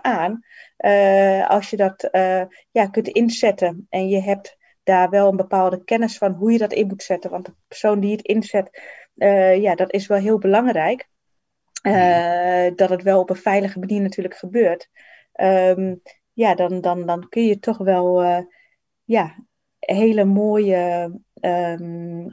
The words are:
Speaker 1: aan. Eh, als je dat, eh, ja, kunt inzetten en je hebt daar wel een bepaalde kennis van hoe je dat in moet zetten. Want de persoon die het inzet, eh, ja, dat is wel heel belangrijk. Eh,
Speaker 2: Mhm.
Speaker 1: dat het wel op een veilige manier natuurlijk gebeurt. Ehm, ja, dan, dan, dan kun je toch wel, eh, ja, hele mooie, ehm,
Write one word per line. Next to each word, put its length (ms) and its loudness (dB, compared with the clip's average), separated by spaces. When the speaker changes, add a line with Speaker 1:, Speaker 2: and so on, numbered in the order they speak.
Speaker 1:
aan. 380 -2
Eh, 720 4
als 200 0
je 80 -6
dat, 260 -2
eh, 400 0
ja, 160 2
kunt 200 -2
inzetten 840 0
en 180 -4
je 140 0
hebt 360 -6
daar 260 4
wel 200 4
een 80 2
bepaalde 460 -2
kennis 340 -2
van 140 0
hoe 200 -2
je 60 4
dat 160 -2
in 140 0
moet 160 -10
zetten. 280 -6
Want 140 -10
de 80 -20
persoon 320 -2
die 120 -2
het 140 -6
inzet, 560 -4
eh, 460 4
ja, 140 0
dat 180 -2
is 140 -4
wel 100 2
heel 200 0
belangrijk. 680 0
Eh, 120 0
Speaker 2:
Mhm. 800 2
Speaker 1:
dat 140 2
het 140 -2
wel 160 4
op 100 0
een 60 -4
veilige 440 -2
manier 220 -4
natuurlijk 340 -6
gebeurt. 540 -2
Ehm, 640 0
ja, 220 0
dan, 260 -2
dan, 240 -4
dan 240 -6
kun 160 0
je 140 0
toch 180 -4
wel, 460 2
eh, 180 0
ja, 320 -2
hele 460 2
mooie, 880 0
ehm, 880 -6